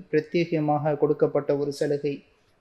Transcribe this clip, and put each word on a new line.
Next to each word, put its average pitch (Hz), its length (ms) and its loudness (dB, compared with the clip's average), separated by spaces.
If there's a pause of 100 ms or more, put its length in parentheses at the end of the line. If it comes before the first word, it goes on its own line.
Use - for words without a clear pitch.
(100)
பிரத்யேகமாக 151 840 0
கொடுக்கப்பட்ட 143 600 2
ஒரு 143 160 -2
சலுகை. 143 520 -2 (360)